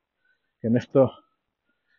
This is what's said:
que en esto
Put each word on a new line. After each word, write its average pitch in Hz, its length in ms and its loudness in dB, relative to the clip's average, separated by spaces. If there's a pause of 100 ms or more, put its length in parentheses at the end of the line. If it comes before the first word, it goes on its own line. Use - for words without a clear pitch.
(600)
que 113 80 -6
en 117 80 0
esto 131 340 0 (880)